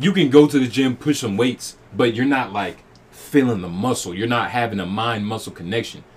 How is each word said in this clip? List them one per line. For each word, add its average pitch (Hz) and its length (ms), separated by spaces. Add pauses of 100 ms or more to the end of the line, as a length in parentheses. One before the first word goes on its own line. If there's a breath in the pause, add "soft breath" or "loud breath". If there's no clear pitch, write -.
you 165 120
can 170 180
go 147 160
to 147 120
the 131 80
gym, 127 300
push 147 220
some 104 180
weights, 123 400 (180)
but 113 200
you're 123 100
not, 143 300
like, 95 240 (320)
feeling 123 500
the 90 80
muscle. 98 460
You're 101 120
not 117 240
having 107 300
a 87 60
mind-muscle 107 640
connection. 104 520 (120)